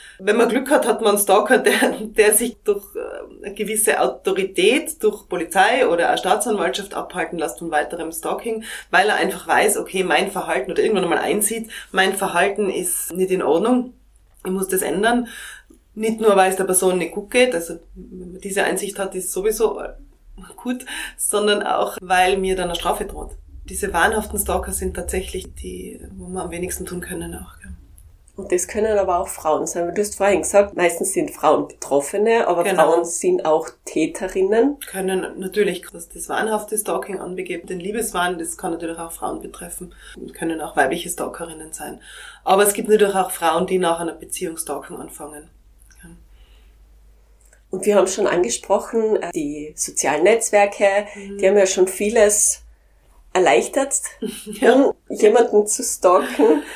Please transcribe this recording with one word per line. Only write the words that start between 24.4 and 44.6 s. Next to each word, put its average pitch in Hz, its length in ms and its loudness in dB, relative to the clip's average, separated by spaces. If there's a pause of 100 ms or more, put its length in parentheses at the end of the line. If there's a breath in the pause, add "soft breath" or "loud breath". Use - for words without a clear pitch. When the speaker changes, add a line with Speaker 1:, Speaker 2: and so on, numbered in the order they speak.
Speaker 1:
sind 185 240 -6
tatsächlich 185 600 -8
die, 185 440 -12 (180)
wo 180 100 -14
wir 180 160 -8
am 170 80 -8
wenigsten 175 340 -8
tun 180 160 -8
können 170 340 -10
auch, - 260 -16
gell. 190 100 -16 (640)
Speaker 2:
Und 190 140 -6
das 180 160 0
können 214 320 0
aber 185 200 2
auch 190 100 -6
Frauen 156 360 0
sein, 170 220 -4
weil 170 60 -6
du 208 80 -2
hast 208 160 -4
vorhin 196 240 2
gesagt, 202 340 4
meistens 175 380 2
sind 156 180 -2
Frauen - 380 2
Betroffene, 208 800 0
aber 170 160 2
Speaker 1:
Genau. 180 180 4
Speaker 2:
Frauen 170 220 4
sind 180 400 0
auch 160 240 2 (160)
Täterinnen. 190 920 0 (140)
Speaker 1:
Können 190 480 -4
natürlich, 185 540 -2
was 175 160 -16
das - 180 -14
wahnhafte 214 500 -4
Stalking 190 440 -4
anbegeht, 175 480 -10
den 185 100 -8
Liebeswahn, 185 580 -4
das 165 200 -10
kann 170 160 -6
natürlich 165 260 -8
auch 170 140 -10
Frauen - 280 -8
betreffen - 540 -16 (220 loud breath)
und - 160 -14
können 165 260 -6
auch 147 160 -10
weibliche 139 320 0
Stalkerinnen 156 640 -10
sein. - 300 -14 (420 loud breath)
Aber 196 200 6
es 202 100 4
gibt 240 160 -4
natürlich 202 260 4
auch 185 160 0
Frauen, 170 360 0
die 185 100 0
nach 170 240 0
einer 165 120 -4
Beziehung - 440 -10
Stalking 143 400 -10